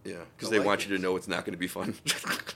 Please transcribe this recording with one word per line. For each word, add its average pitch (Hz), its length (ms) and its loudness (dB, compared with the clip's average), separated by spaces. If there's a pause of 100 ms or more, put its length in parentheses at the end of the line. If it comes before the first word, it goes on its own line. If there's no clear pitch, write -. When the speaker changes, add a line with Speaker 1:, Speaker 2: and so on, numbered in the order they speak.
Speaker 1:
Yeah, 87 200 -8 (140)
'cause - 120 -4
Speaker 2:
The 107 80 8
Speaker 1:
they 95 60 6
want 98 220 4
you 98 100 0
to - 20 2
Speaker 2:
Lycans. 90 40 -2
Speaker 1:
know 92 140 4
it's 87 120 -4
not 87 160 0
gonna 87 140 -6
be 87 100 -2
fun. 95 320 -4
<laughs> - 40 -16 (520)